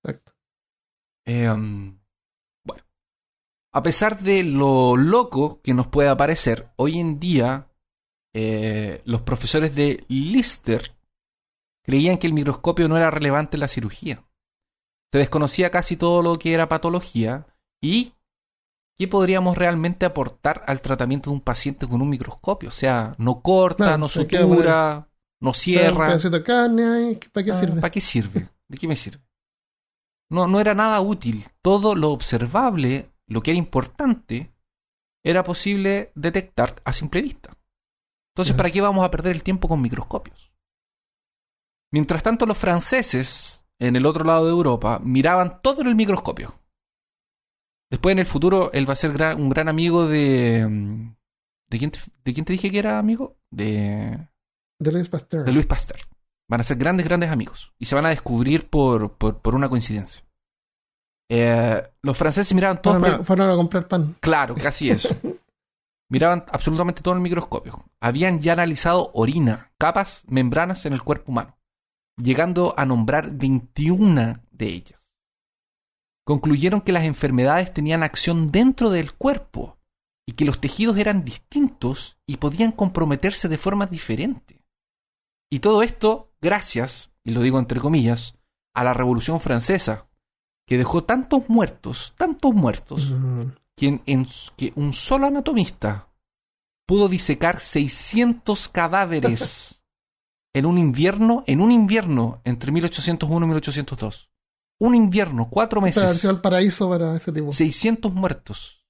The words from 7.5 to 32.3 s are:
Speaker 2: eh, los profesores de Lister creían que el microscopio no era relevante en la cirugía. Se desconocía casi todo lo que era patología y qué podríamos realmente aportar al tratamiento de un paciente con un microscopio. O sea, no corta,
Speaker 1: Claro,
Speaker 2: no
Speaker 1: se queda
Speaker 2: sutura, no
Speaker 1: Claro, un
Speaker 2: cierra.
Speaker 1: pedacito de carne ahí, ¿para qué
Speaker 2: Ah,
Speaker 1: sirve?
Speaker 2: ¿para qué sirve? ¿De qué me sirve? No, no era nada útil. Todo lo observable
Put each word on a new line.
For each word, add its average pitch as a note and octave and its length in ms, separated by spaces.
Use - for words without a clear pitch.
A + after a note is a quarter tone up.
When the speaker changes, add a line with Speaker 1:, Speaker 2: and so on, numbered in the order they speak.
Speaker 2:
eh, G#2+ 680
los A#2 180
profesores D3+ 520
de C#3+ 340
Lister C#3+ 840
creían D#3+ 340
que F3+ 80
el D#3+ 60
microscopio D#3 560
no D#3+ 80
era E3 140
relevante D3+ 460
en D3 40
la C#3+ 80
cirugía. A#2+ 560
Se C#3 60
desconocía D3+ 520
casi F3 260
todo E3+ 260
lo E3+ 160
que D#3+ 140
era E3 160
patología D#3+ 800
y A3+ 320
qué F#3 80
podríamos F#3 500
realmente F3 500
aportar D3+ 600
al C3+ 140
tratamiento C3+ 500
de C#3+ 40
un C#3 80
paciente C3+ 440
con B2 160
un C#3+ 80
microscopio. - 600
O - 20
sea, A#2+ 460
no A#2+ 240
corta, F#3 420
Speaker 1:
Claro, D#3 140
Speaker 2:
no D3+ 100
Speaker 1:
se D#3 180
queda F3 160
Speaker 2:
sutura, D#3+ 540
no D3 80
Speaker 1:
Claro, - 460
un - 40
Speaker 2:
cierra. F3 540
Speaker 1:
pedacito E3+ 300
de D#3 40
carne A#3+ 440
ahí, A#3 340
¿para G3 120
qué G#3 80
Speaker 2:
Ah, - 20
Speaker 1:
sirve? E3 260
Speaker 2:
¿para E3 100
qué G3+ 100
sirve? - 480
¿De C3+ 100
qué E3 100
me D3+ 80
sirve? - 260
No, F3 200
no F#3+ 100
era G#3 160
nada G#3+ 260
útil. A#2 440
Todo G3+ 320
lo D3+ 160
observable C#3 1000